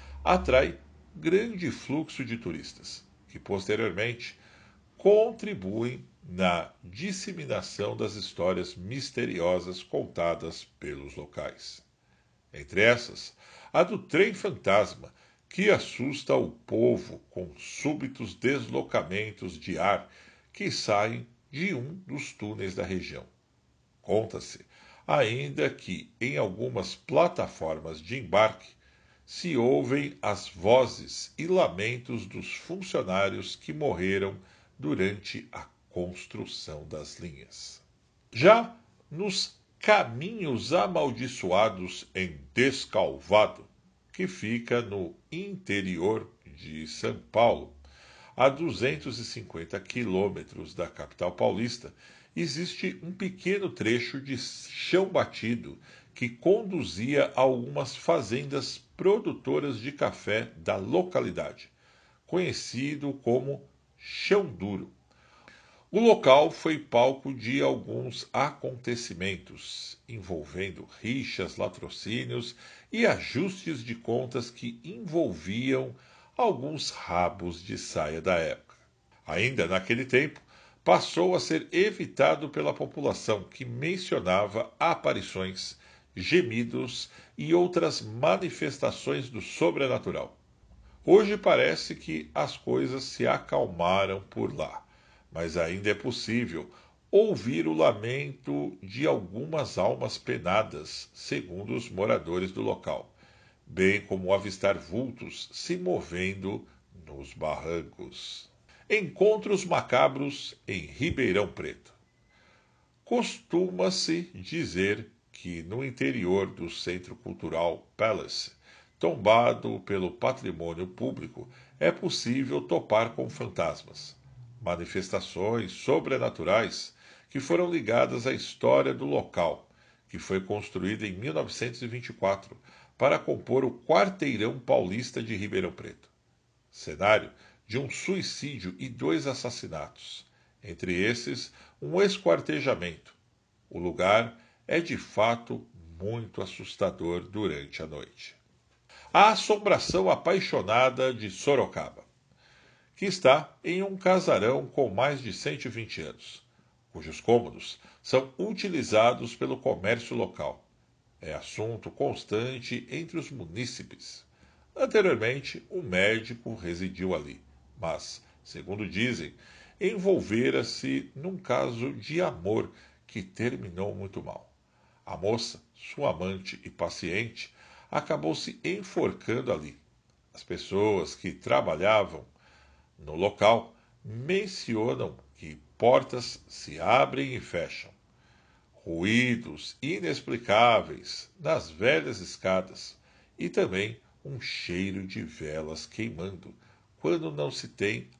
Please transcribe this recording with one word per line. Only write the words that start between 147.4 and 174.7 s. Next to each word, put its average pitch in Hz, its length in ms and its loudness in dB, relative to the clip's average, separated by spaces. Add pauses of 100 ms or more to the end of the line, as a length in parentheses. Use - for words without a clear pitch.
a 80 60 -8
noite. - 480 -14 (760)
A 196 180 10
Assombração 196 800 4
Apaixonada 131 1040 4
de 107 180 -8
Sorocaba, 98 720 2 (920)
que 190 100 -6
está 151 580 6
em 180 180 0
um 196 160 -4
casarão 143 720 4
com 131 220 2
mais 127 300 2
de 117 140 -8
cento 147 320 -6
e 131 40 -6
vinte 110 300 -8
anos, - 440 -14 (480)
cujos 80 280 -12
cômodos - 600 2 (240)
são 135 340 2
utilizados 123 1000 2
pelo 131 220 -4
comércio 117 580 -2
local. 92 480 -6 (560)
É 78 140 -10
assunto 104 560 -8
constante 123 1040 -4
entre 160 260 -8
os 139 140 -8
munícipes. 110 920 -12 (520)
Anteriormente, 143 960 2
um 185 100 -4
médico 113 720 0
residiu 90 640 -4
ali, 73 260 -8 (380)
mas, - 440 -8 (200)
segundo 95 440 -8
dizem, 87 460 -2 (480)
envolvera-se 135 1300 0
num 180 200 -8
caso 123 580 -2
de 143 280 -6
amor 113 500 -2 (360)
que 101 160 -8
terminou 104 720 -6
muito 95 260 -10
mal. - 320 -14 (500)